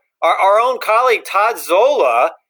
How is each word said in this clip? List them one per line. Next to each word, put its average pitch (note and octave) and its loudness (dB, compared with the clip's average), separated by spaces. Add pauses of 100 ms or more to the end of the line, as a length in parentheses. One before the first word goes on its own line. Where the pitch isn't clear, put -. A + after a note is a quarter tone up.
(220)
our, E3+ 0
our G3 2
own B3 -2
colleague A3+ 0
Todd G#3 -2
Zola E3 0 (180)